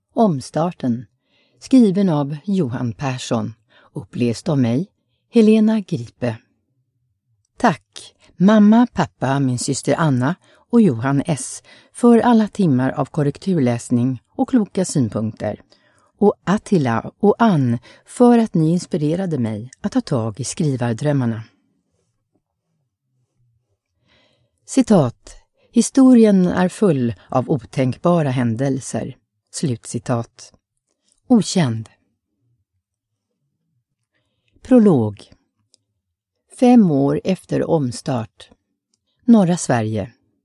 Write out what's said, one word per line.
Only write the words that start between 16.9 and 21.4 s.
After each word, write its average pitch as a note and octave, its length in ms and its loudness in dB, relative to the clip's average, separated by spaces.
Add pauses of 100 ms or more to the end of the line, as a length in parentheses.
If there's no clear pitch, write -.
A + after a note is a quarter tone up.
och G3+ 180 2
Ann C#3 400 2 (280)
för A#3+ 320 2
att A3+ 160 -2
ni D#3+ 160 0
inspirerade E3+ 680 -4
mig A2 320 -6 (100)
att G3+ 120 -6
ta C4 80 -2
tag A2+ 400 -6
i B2 40 -10
skrivardrömmarna. B2 1000 -4 (3250)